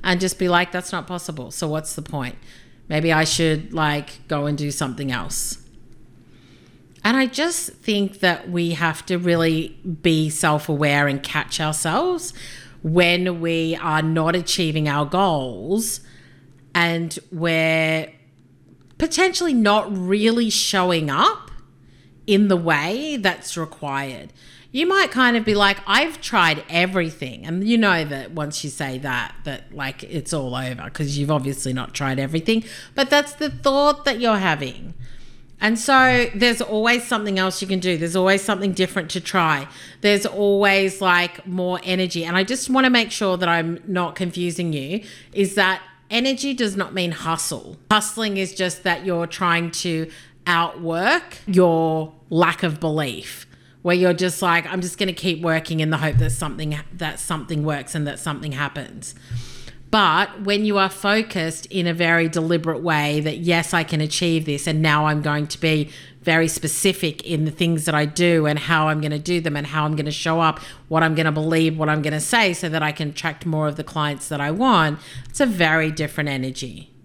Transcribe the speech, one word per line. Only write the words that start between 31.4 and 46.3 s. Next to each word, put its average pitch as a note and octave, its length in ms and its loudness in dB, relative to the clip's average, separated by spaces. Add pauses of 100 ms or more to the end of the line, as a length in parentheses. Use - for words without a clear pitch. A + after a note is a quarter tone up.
not B2+ 220 -6
tried C3+ 240 -2
everything, D#3+ 460 0 (320)
but C4+ 140 0
that's D4 240 2
the D4+ 140 -4
thought C#4+ 580 2
that C4+ 120 0
you're A3+ 200 2
having. C#3+ 560 -2 (680)
And A3 180 2
so B3+ 560 6
there's A#3 260 2
always A#3 440 0
something G#3 340 -2
else F#3 240 0
you F#3+ 60 -6
can F#3 120 0
do. F3+ 160 0
There's E3 200 -2
always F#3+ 260 4
something G3+ 300 0
different F3+ 380 -2
to F#3 100 -4
try. D#3 460 0 (360)
There's G3+ 240 4
always, G3 760 2
like, F3 460 2
more F3+ 360 -2
energy. F3+ 420 -2
And E3+ 120 -2
I F#3+ 80 4
just B3+ 240 -4
wanna C4 220 4
make A#3 200 2
sure F#3+ 280 -2
that F3+ 100 0
I'm E3+ 380 0
not F3+ 300 -2
confusing F3 560 -4
you, D3+ 280 -6 (320)
is G3 220 0
that F#3+ 260 2 (300)
energy C4+ 420 0